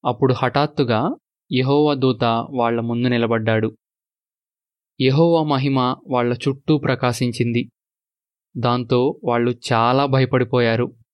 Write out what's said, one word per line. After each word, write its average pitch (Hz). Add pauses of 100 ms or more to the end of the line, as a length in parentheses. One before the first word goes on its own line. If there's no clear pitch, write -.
అప్పుడు 123
హఠాత్తుగా 135 (360)
యెహోవా 143
దూత 131 (260)
వాళ్ళ 117
ముందు 120
నిలబడ్డాడు. 113 (1200)
యెహోవా 160
మహిమ 135 (120)
వాళ్ళ 120 (100)
చుట్టూ 139
ప్రకాశించింది. 120 (880)
దాంతో 123
వాళ్ళు 120 (180)
చాలా 123
భయపడిపోయారు. 123 (160)